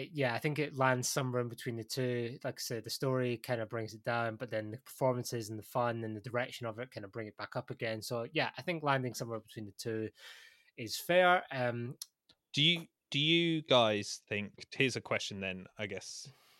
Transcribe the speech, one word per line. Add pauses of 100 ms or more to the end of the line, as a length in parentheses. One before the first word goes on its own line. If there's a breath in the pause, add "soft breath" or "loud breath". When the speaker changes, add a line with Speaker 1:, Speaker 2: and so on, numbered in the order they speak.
Speaker 1:
it,
yeah,
I
think
it
lands
somewhere
in
between
the
two.
Like
I
said,
the
story
kinda
brings
it
down,
but
then
the
performances
and
the
fun
and
the
direction
of
it
kinda
bring
it
back
up
again.
So,
yeah,
I
think
landing
somewhere
between
the
two (680 soft breath)
is
fair.
Um, (580)
Speaker 2:
Do
you, (240)
do
you
guys
think,
here's
a
question
then, (120)
I
guess, (320)